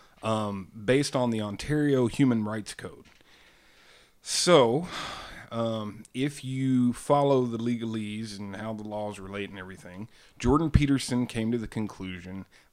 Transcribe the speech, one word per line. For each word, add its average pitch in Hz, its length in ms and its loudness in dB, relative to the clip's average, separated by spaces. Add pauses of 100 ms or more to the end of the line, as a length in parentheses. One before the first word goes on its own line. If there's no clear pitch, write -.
(220)
um, 104 460 -2 (180)
based 139 280 2
on 123 140 2
the 110 140 0
Ontario 135 640 2
Human 117 380 4
Rights 107 280 -6
Code. - 320 -14 (1160)
So, 151 640 6 (640)
um, 110 520 -4 (100)
if 139 320 -4
you 131 480 2
follow 139 540 4
the 113 120 -4
legalese 110 800 -4
and 101 180 -8
how 110 180 -8
the 107 80 -8
laws 104 360 -6
relate 98 320 -8
and 101 80 -12
everything, 92 500 -14 (300)
Jordan 147 320 4
Peterson 135 560 2
came 113 260 -2
to 120 60 0
the 107 100 -6
conclusion 95 760 -8 (280)